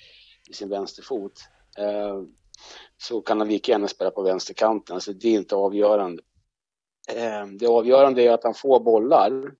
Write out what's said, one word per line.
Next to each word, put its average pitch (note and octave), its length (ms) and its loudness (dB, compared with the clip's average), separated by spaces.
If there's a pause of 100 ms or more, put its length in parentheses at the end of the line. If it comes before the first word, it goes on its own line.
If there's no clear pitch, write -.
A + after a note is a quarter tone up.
(500)
i - 40 -20
sin G2+ 160 -12
vänsterfot. G2+ 720 -10 (380)
Eh, F#3+ 440 -6 (760)
så A2+ 240 -8
kan G#2+ 180 -2
han G#2+ 80 -2
lika G#2+ 240 -2
gärna G2+ 160 0
spela F#2 240 -6
på G2+ 100 -8
vänsterkanten. G2 720 -2
Alltså, F#2+ 200 -10
det G2 140 -6
är A2+ 60 4
inte G2+ 220 -2
avgörande. G2 680 0 (920)
Eh, G#2+ 320 -6
det G2+ 200 -4
avgörande B2 560 6
är A#2+ 80 6
att A#2 120 0
han A2+ 100 -4
får C3 260 2
bollar A#2+ 800 2